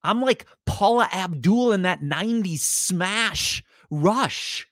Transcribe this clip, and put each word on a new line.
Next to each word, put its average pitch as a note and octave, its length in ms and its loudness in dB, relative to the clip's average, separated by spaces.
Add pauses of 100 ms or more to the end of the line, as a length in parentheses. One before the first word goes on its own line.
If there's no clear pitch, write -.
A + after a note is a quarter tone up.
I'm A3 180 0
like C4 240 0 (200)
Paula A#3 460 2
Abdul F#3 600 2
in F#3+ 120 2
that F3+ 200 0
nineties F3+ 600 -2
smash F#3 1000 -2 (280)
Rush. F#3 800 0